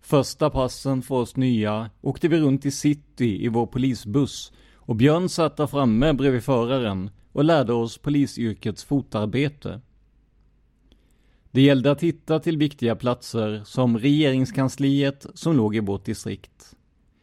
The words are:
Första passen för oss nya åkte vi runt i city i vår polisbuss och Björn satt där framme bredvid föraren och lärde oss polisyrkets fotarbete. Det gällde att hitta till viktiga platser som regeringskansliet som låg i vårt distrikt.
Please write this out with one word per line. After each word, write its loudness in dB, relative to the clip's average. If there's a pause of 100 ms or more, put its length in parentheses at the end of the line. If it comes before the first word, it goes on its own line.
Första 0
passen -4
för -6
oss -2
nya 0 (120)
åkte -4
vi 2
runt 0
i -2
city -2
i 0
vår 0
polisbuss -4 (240)
och -6
Björn 4
satt -2
där 0
framme 2
bredvid 2
föraren -2 (220)
och 0
lärde 2
oss -2
polisyrkets -2
fotarbete. -4 (1700)
Det 4
gällde 6
att -2
hitta -2
till -2
viktiga 0
platser -4
som 0
regeringskansliet 0
som 0
låg 2
i 0
vårt -6
distrikt. -12 (460)